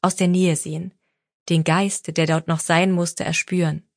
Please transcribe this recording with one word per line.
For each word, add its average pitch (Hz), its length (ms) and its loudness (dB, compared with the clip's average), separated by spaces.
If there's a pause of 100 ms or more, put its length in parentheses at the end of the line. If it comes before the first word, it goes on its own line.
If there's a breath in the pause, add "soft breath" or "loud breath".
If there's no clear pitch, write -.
aus 185 160 0
der 185 100 2
Nähe 180 300 2
sehen, 160 360 -8 (540)
den 160 160 2
Geist, 170 540 0
der 160 100 2
dort 160 220 -2
noch 160 100 0
sein 175 320 2
musste, 175 320 -2
erspüren. 165 720 -2